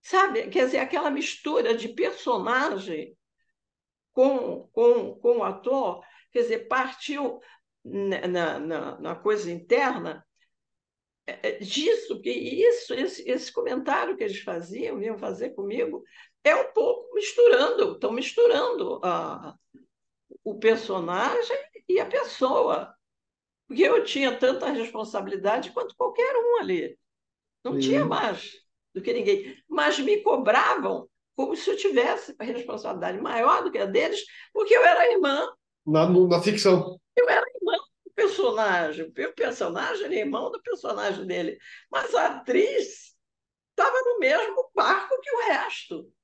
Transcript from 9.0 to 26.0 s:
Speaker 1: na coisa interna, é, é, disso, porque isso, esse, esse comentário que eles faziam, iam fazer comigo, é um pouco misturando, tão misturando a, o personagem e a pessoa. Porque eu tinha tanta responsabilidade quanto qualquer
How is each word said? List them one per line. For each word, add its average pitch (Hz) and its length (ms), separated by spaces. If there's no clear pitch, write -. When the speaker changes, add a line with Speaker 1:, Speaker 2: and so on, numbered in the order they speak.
Speaker 1:
na 165 160
coisa 208 340
interna, 175 760
é, 214 240
é, - 80
disso, 254 580
porque - 140
isso, 427 640
esse, - 340
esse - 240
comentário - 640
que 233 80
eles 196 160
faziam, 180 600
iam 214 160
fazer 190 320
comigo, 202 520
é 302 100
um - 180
pouco 480 420
misturando, 403 840
tão 208 140
misturando 466 880
a, 165 520
o 214 140
personagem 220 1000
e 370 100
a - 80
pessoa. - 880
Porque 285 160
eu 466 220
tinha 269 320
tanta 262 340
responsabilidade 214 1000
quanto 480 240
qualquer 508 400